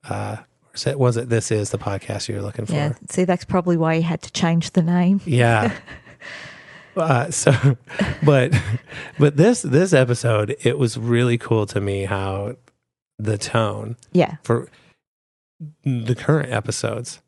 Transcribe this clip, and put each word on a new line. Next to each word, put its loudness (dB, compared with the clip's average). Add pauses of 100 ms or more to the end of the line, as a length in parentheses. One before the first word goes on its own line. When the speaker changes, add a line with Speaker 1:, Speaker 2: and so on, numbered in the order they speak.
Speaker 1:
uh, -6 (360)
was -8
it, -4
was 2
it, -6
"This 0
is 0
the -4
podcast -6
you're -6
looking -8
for"? -6
Speaker 2:
Yeah. -2 (160)
See, 0
that's -2
probably 0
why 2
you 2
had -2
to -18
change 0
the 0
name. 2
Speaker 1:
Yeah. 4
Speaker 2:
<laughs> -18 (1120)
Speaker 1:
Uh, 2
so, 4 (440)
<laughs> -2
but, 6 (680)
but 4
this, 4
this 2
episode, 2
it 2
was -2
really 2
cool 0
to -4
me -4
how -4 (600)
the -4
tone -4 (140)
Speaker 2:
Yeah. 0
Speaker 1:
for -2 (1160)
the -2
current 0
episodes -6